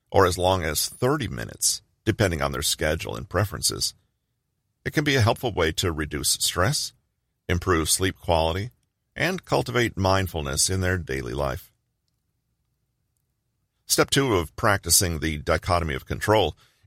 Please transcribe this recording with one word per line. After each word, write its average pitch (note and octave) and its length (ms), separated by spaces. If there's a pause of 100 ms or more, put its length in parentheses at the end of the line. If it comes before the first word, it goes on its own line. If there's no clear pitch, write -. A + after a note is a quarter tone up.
(120)
or F#2+ 160
as F2+ 100
long F#2 260
as D#2 260
thirty B2+ 380
minutes, - 540 (220)
depending F2+ 380
on C#2 100
their C2 100
schedule D2+ 540
and A#1+ 120
preferences. - 680 (880)
It C3+ 100
can D#3 100
be C#3+ 120
a B2+ 60
helpful A#2+ 300
way E2 200
to F2+ 200
reduce D2 400
stress, - 640 (560)
improve E2+ 400
sleep F#2 300
quality, E2+ 500 (460)
and E3+ 300
cultivate B2 520
mindfulness F2 720
in F#2+ 120
their F#2 160
daily C2 360
life. C#2 380 (2250)
Step - 220
two C3+ 260
of E2+ 220
practicing F2+ 640
the D#2 180
dichotomy E2 580
of B1+ 100
control F#2+ 500 (320)